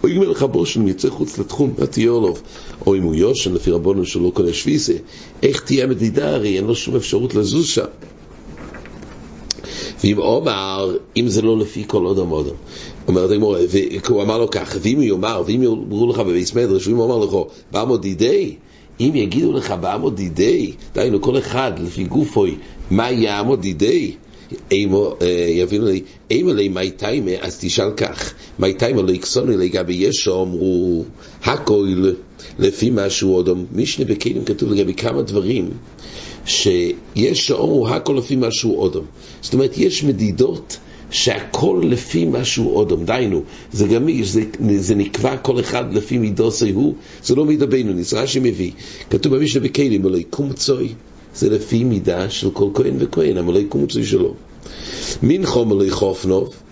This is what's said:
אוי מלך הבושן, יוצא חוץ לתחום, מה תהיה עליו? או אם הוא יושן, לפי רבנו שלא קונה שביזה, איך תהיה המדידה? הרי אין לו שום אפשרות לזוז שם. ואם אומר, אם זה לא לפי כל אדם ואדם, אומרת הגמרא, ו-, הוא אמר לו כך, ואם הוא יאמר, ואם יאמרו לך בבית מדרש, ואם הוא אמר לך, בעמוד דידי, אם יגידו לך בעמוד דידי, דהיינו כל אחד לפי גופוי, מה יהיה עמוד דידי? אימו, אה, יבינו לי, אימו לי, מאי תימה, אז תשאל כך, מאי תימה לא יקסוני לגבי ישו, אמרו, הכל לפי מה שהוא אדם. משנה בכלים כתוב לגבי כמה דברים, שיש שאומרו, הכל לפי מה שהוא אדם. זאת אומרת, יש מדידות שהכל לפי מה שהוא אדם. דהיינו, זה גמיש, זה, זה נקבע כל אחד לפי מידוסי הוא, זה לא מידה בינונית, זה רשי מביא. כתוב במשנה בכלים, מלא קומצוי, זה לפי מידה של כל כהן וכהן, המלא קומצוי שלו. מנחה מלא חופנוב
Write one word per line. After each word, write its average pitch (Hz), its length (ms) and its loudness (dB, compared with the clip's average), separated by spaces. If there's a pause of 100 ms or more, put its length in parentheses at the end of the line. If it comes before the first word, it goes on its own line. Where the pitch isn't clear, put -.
אוי 180 160 2
מלך 190 240 2
הבושן, 117 460 0
יוצא - 220 0
חוץ - 280 -6
לתחום, 123 400 -2
מה - 80 0
תהיה 113 240 2
עליו? 110 240 2 (520)
או 98 100 4
אם 95 60 0
הוא 82 120 0
יושן, 98 400 2
לפי 87 160 0
רבנו 87 360 2
שלא 87 280 0
קונה 87 180 2
שביזה, - 440 0 (460)
איך 139 180 2
תהיה 135 240 0
המדידה? 131 500 0
הרי 104 220 0
אין 98 80 0
לו 110 100 0
שום - 220 -4
אפשרות 120 380 0
לזוז 107 320 2
שם. - 180 0 (2250)
ואם 101 140 4
אומר, 98 760 0 (200)
אם 117 120 2
זה 101 140 0
לא 110 160 2
לפי 104 280 -4
כל 90 200 0
אדם 92 260 0
ואדם, 73 220 -4 (540)
אומרת 90 220 2
הגמרא, 104 280 2 (120)
ו-, 95 380 -2
הוא 104 140 2
אמר 110 160 0
לו 113 120 0
כך, - 320 -6
ואם 113 140 2
הוא 147 80 4
יאמר, 101 420 0
ואם 123 160 2
יאמרו 113 440 0
לך 113 120 0
בבית 90 360 0
מדרש, 98 320 2
ואם 113 100 2
הוא 113 80 2
אמר 120 140 2
לך, 101 160 0 (380)
בעמוד 113 300 0
דידי, 120 520 2 (460)
אם 135 140 4
יגידו 117 380 2
לך 113 280 -2
בעמוד 104 360 -2
דידי, 92 560 0 (220)
דהיינו 104 280 2
כל 127 160 2
אחד 123 340 -2 (120)
לפי 90 200 -6
גופוי, 98 500 0 (360)
מה 113 200 2
יהיה 107 280 2
עמוד 117 220 2
דידי? 98 520 0 (580)
אימו, 98 520 2
אה, 87 40 2 (240)
יבינו 90 360 2
לי, 95 140 2 (300)
אימו 156 220 2
לי, 101 160 2
מאי 92 220 -2
תימה, 104 400 -2 (100)
אז 90 200 -8
תשאל 95 360 0
כך, - 380 -4 (240)
מאי 95 160 2
תימה 117 280 2
לא 92 100 4
יקסוני 110 440 0
לגבי 90 380 0
ישו, 92 480 0
אמרו, 90 640 0 (380)
הכל 110 460 2 (680)
לפי 101 320 2
מה 101 200 0
שהוא 95 300 2
אדם. 90 240 2 (100)
משנה 127 300 -2
בכלים - 400 -2
כתוב - 280 -2
לגבי 98 220 0
כמה 123 280 -2
דברים, 101 480 -2 (720)
שיש - 1040 0
שאומרו, 120 420 2
הכל 151 300 -2
לפי 127 180 -2
מה 117 160 0
שהוא 104 340 0
אדם. 87 160 -2 (400)
זאת - 120 -6
אומרת, 131 240 2
יש 180 260 2
מדידות 98 720 0 (340)
שהכל 160 720 0
לפי 156 400 0
מה 127 200 0
שהוא 110 380 2
אדם. 85 220 0
דהיינו, 104 380 0 (300)
זה 104 140 2
גמיש, 117 420 2
זה, 110 140 2 (360)
זה 95 160 2
נקבע 107 420 0
כל 127 240 0
אחד 123 340 -4
לפי - 240 0
מידוסי 107 520 2
הוא, 135 240 2 (300)
זה 123 100 2
לא 143 100 2
מידה 151 220 2
בינונית, 107 380 0
זה 101 160 -2
רשי 131 200 0
מביא. 95 300 0 (400)
כתוב 131 260 2
במשנה 139 260 2
בכלים, 113 400 2
מלא 92 160 2 (120)
קומצוי, 131 580 -2 (480)
זה 104 140 2
לפי 113 340 0
מידה 92 460 0
של 98 200 -2
כל - 240 0
כהן 67 240 2
וכהן, 78 380 2
המלא 87 320 2
קומצוי 139 360 0
שלו. 104 300 2 (880)
מנחה 151 420 2
מלא 101 260 4
חופנוב 95 640 0 (180)